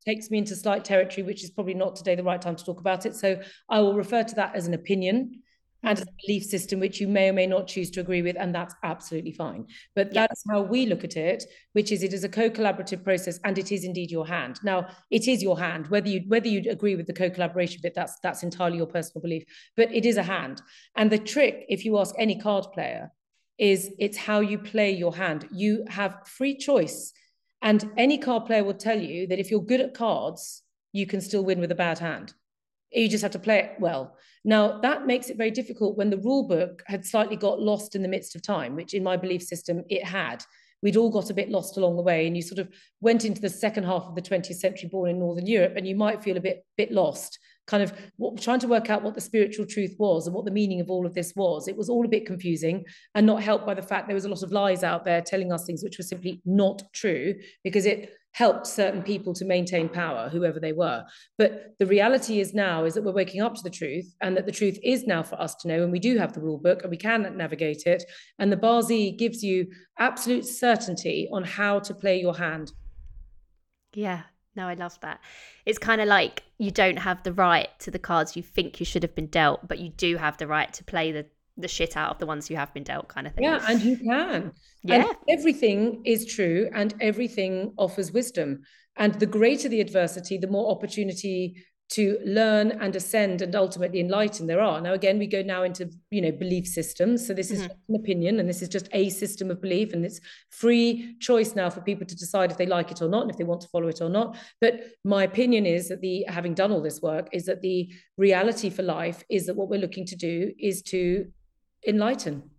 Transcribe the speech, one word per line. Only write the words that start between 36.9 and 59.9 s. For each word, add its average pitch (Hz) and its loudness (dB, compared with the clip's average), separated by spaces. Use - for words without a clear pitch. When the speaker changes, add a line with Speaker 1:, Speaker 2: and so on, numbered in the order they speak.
Speaker 1:
slightly 220 0
got - 0
lost 208 0
in 196 -2
the 185 -2
midst 185 -4
of 165 -14
time, 147 -4
which 170 -8
in 196 -2
my 185 2
belief 180 -2
system, 170 -6
it 185 -2
had. 175 -6
We'd 202 2
all 226 6
got 214 -2
a 190 -6
bit 196 -2
lost 196 -4
along 180 2
the 175 0
way, 165 4
and 170 -2
you 170 -4
sort 175 -8
of 180 -6
went 226 4
into 208 -2
the 202 -2
second 202 -2
half 180 0
of 165 -14
the 185 -4
twentieth 180 -4
century 185 -2
born 180 -2
in 180 -2
Northern 175 -2
Europe, 190 4
and 190 -4
you 190 -2
might 208 0
feel 185 -2
a 180 -2
bit, 180 -4
bit 214 0
lost, 175 0
kind 202 2
of 185 -4
what, 220 -4
trying 240 2
to 247 -2
work 220 2
out 208 0
what 214 -4
the 226 -10
spiritual 208 2
truth 196 -4
was 170 2
and 175 -4
what 175 -4
the 208 -6
meaning 196 0
of 175 -4
all 180 0
of 175 -6
this 175 -6
was. 175 0
It 208 -6
was 214 -4
all 240 2
a - 0
bit 214 0
confusing 175 -2
and 208 8
not 214 6
helped 208 2
by 202 -2
the 190 -4
fact 185 -6
there 202 -2
was 190 -2
a 202 -6
lot 190 -6
of 180 -8
lies 196 2
out 170 0
there 170 4
telling 180 -2
us 170 -4
things 170 -6
which 196 -10
were 185 -10
simply 180 -8
not 196 4
true, 180 0
because 190 2
it - 0
helped 254 4
certain 202 0
people 190 -4
to 185 -6
maintain 180 0